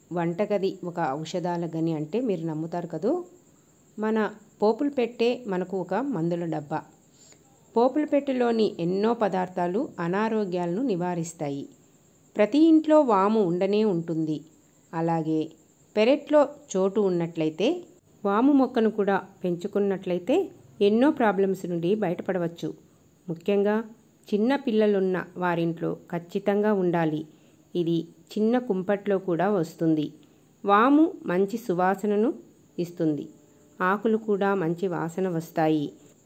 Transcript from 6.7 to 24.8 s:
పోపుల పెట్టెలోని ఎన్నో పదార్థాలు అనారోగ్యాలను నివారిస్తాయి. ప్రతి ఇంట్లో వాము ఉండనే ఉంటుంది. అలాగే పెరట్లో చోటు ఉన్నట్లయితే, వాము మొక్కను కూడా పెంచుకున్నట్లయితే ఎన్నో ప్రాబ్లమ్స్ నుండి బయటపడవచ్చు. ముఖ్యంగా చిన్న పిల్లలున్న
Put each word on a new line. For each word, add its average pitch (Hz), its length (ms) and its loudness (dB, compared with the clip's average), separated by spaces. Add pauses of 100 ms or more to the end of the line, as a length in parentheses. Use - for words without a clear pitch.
పోపుల 269 280 2
పెట్టెలోని 247 760 0
ఎన్నో 196 340 0
పదార్థాలు 185 760 -2 (100)
అనారోగ్యాలను 185 840 -2
నివారిస్తాయి. 170 880 -4 (680)
ప్రతి 214 200 4
ఇంట్లో 311 440 6
వాము 214 400 4
ఉండనే 190 420 2
ఉంటుంది. 165 580 -2 (520)
అలాగే 160 580 -2 (460)
పెరట్లో 285 500 4 (300)
చోటు 190 220 0
ఉన్నట్లయితే, 175 840 0 (420)
వాము 233 280 4
మొక్కను 247 360 4
కూడా 196 320 0 (220)
పెంచుకున్నట్లయితే 190 1080 -2 (300)
ఎన్నో 226 300 4
ప్రాబ్లమ్స్ 196 540 0
నుండి 175 300 0
బయటపడవచ్చు. 175 800 -4 (560)
ముఖ్యంగా 202 540 0 (500)
చిన్న 226 220 2
పిల్లలున్న 208 680 0 (120)